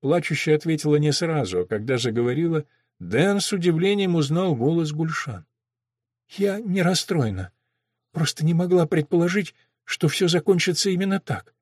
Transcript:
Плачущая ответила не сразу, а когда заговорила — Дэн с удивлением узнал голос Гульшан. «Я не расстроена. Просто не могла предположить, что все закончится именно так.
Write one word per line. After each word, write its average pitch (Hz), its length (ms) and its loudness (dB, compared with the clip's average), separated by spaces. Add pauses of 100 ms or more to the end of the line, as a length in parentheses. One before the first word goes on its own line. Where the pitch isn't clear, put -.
Плачущая 156 540 0
ответила 151 420 0
не 147 160 2
сразу, 127 500 -2
а - 40 -4
когда 113 320 -2
заговорила — 127 640 0 (360)
Дэн 151 400 0
с - 120 -4
удивлением 185 640 2
узнал 165 400 0
голос 151 380 0
Гульшан. 147 540 -6 (880)
«Я 196 240 -2
не 196 220 -2
расстроена. 131 680 0 (600)
Просто 156 320 -4
не 165 80 2
могла 175 340 4
предположить, 175 680 0 (300)
что - 240 -2
все 175 200 0
закончится 175 640 2
именно 190 280 -2
так. - 440 -8